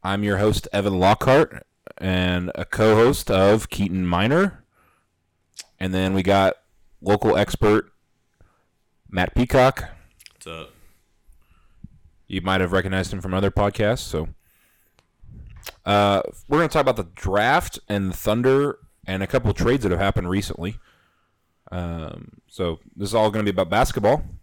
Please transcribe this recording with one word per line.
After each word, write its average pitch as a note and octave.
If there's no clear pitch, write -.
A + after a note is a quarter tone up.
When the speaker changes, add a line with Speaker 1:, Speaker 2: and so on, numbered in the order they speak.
Speaker 1:
I'm G2
your G2+
host, G#2
Evan G2
Lockhart, A2
and F2+
a F2
co-host A2
of G2+
Keaton F#2
Miner. A#2+
And F#2
then F#2+
we F#2+
got G2
local G#2
expert G#2
Matt F2+
Peacock. B2+
Speaker 2:
What's -
up? D#2+
Speaker 1:
You F#2+
might F#2+
have F2
recognized F#2+
him F#2+
from F#2
other G2
podcasts. G#2+
So, D#2+
uh, G2+
we're C#3+
gonna E3
talk D#3
about B2+
the F#2
draft A2
and G2
the F2
Thunder C3
and F#2+
a F#2+
couple A#2+
of -
trades B2
that G2
have F2
happened F#2+
recently. G2
Um, E2+
so E2+
this G2
is A2+
all G#2+
gonna G#2+
be G#2
about F#2
basketball A#2